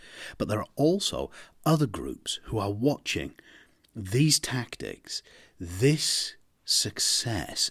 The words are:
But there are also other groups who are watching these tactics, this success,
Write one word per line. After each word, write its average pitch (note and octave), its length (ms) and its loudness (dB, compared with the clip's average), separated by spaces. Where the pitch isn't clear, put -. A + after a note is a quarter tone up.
But - 120 -2
there G#2+ 100 0
are - 160 -6
also D3+ 560 2
other D3+ 220 4
groups D2+ 580 -6
who A2+ 140 -2
are G2+ 140 0
watching G2+ 640 -2
these A#2+ 460 2
tactics, - 840 -8
this G2 760 2
success, - 1040 0